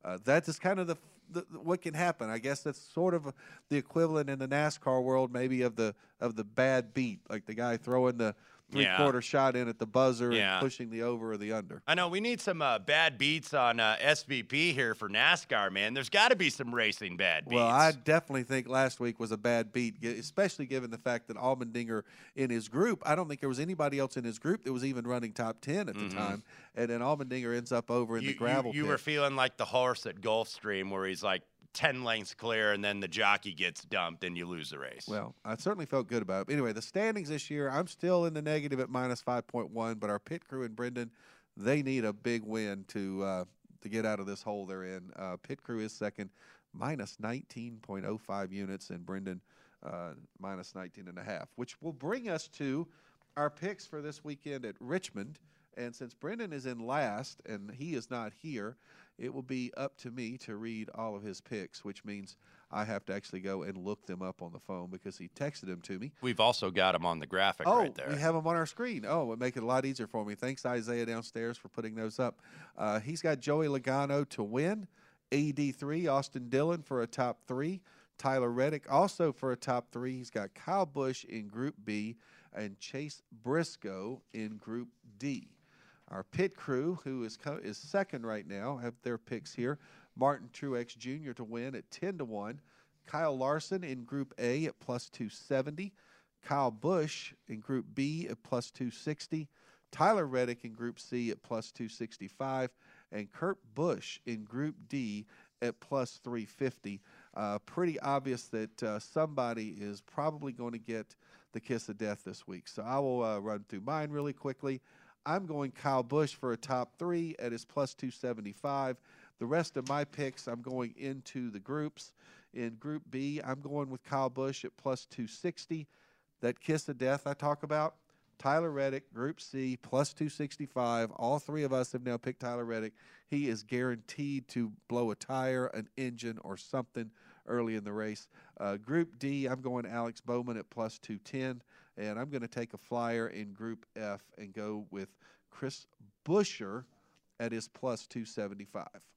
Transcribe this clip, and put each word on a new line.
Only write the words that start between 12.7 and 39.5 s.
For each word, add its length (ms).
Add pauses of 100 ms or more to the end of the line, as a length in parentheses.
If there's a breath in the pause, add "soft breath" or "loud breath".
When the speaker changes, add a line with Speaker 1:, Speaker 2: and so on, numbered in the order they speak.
Speaker 2:
bad 380
beats 360
on, 260
uh, 180
S 260
V 200
P 300
here 200
for 140
nascar, 640
man. 220
There's 160
gotta 260
be 140
some 260
racing 400
bad 300
beats. 100
Speaker 1:
Well, 100
I 280
definitely 500
think 240
last 320
week 220
was 100
a 60
bad 340
beat, 300
gi-, 180
especially 460
given 260
the 60
fact 320
that 80
Allmendinger 680 (320 loud breath)
in 140
his 180
group, 380
I 100
don't 140
think 100
there 80
was 140
anybody 380
else 180
in 80
his 120
group 280
that 80
was 100
even 240
running 240
top 300
ten 260
at 80
the 60
Speaker 2:
Mm-hmm. 160
Speaker 1:
time. 260 (320 loud breath)
And 140
then 100
Allmendinger 560
ends 160
up 180
over 280
in 60
Speaker 2:
You, 80
Speaker 1:
the 40
gravel 380
Speaker 2:
you, 60
you 40
Speaker 1:
pit. 80
Speaker 2:
were 60
feeling 400
like 180
the 100
horse 400
at 140
Gulfstream 720
where 160
he's, 160
like, 200 (300)
ten 300
lengths 300
clear, 380
and 120
then 180
the 60
jockey 460
gets 300
dumped, 400
and 120
you 120
lose 240
the 80
race. 280
Speaker 1:
Well, 280 (100)
I 120
certainly 280
felt 220
good 160
about 260
it. 40
Anyway, 200
the 80
standings 480
this 220
year, 180
I'm 160
still 400
in 80
the 80
negative 380
at 100
minus 320
five 240
point 240